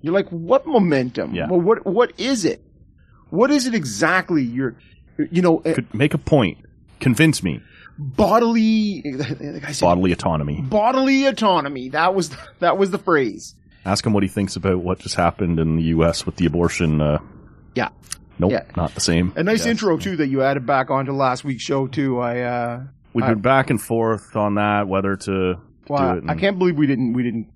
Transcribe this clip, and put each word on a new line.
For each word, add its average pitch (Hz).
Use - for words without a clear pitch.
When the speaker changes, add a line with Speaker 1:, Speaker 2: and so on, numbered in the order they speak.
Speaker 1:
You're 160
like, 196
What 175
momentum? 139
Speaker 2:
Yeah. 85
Speaker 1:
Well, 175
what, 190
what 202
is 226
it? -
What 220
is 285
it 247
exactly 160
you're, 120
you 175
know, 170
uh, 160
Speaker 2:
Could -
make 135
a 151
point. 123
Convince 151
me. 76
Speaker 1:
Bodily, 220
<laughs> 139
like 147
I -
said, 139
Speaker 2:
Bodily 90
autonomy. 78
Speaker 1:
Bodily 262
autonomy. 151
That 165
was, 175
that 170
was 190
the 196
phrase. 139
Speaker 2:
Ask 98
him 113
what 101
he 95
thinks 98
about 90
what 87
just -
happened 85
in 80
the 82
U 80
S 82
with -
the 87
abortion, 82
uh, 76
Speaker 1:
Yeah. 120
Speaker 2:
Nope, 90
Speaker 1:
Yeah. 117
Speaker 2:
not 85
the -
same. 87
Speaker 1:
A 160
nice 214
Speaker 2:
Yes. -
Speaker 1:
intro, 214
too, 185
that 151
you 135
added 139
back 135
onto 135
last 131
week's 131
show, 135
too. 135
I, 123
uh, 120
Speaker 2:
We've 120
Speaker 1:
I 127
Speaker 2:
been 110
back 131
and 110
forth 113
on 104
that, 104
whether 95
to 92
Speaker 1:
Well, 139
Speaker 2:
do 90
it. -
Speaker 1:
I -
Speaker 2:
And 160
Speaker 1:
can't 196
believe 180
we 151
didn't, 123
we 127
didn't 113